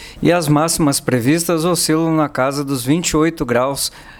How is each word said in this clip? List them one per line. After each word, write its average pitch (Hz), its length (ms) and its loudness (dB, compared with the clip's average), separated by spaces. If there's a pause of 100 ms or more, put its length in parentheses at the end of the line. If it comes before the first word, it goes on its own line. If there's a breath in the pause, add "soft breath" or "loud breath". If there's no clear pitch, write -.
(220 loud breath)
e 151 100 4
as 175 160 2
máximas 151 520 2
previstas 156 640 0
oscilam 160 500 0
na 151 140 0
casa 139 340 -2
dos 135 220 -4
vinte 160 240 0
e 160 80 0
oito 160 260 0
graus 131 480 0 (280 loud breath)